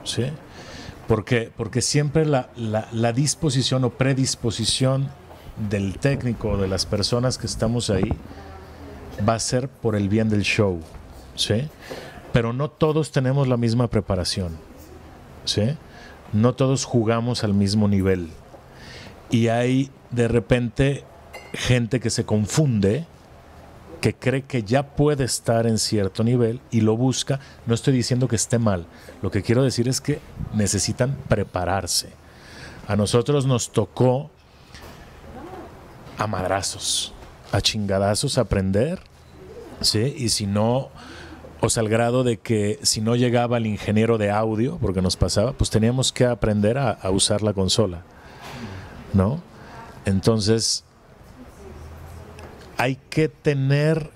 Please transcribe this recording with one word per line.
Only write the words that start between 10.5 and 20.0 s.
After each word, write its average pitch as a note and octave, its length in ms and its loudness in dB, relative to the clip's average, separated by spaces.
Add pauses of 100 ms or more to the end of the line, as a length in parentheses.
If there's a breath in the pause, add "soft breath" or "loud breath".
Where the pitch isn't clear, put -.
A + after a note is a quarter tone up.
¿sí? A#2 320 -2 (640 loud breath)
Pero A#2 200 2
no C#3 160 -2
todos D#3 440 2
tenemos C3+ 340 2
la B2+ 100 4
misma A#2 300 2
preparación, F2+ 720 -2 (880)
¿sí? A2+ 320 0 (560 loud breath)
No A#2 220 4
todos C3+ 300 2
jugamos A#2 600 0
al G2+ 100 2
mismo G2+ 320 4
nivel. F#2+ 440 2 (1000 loud breath)
Y A#2 180 4
hay B2+ 420 2 (200)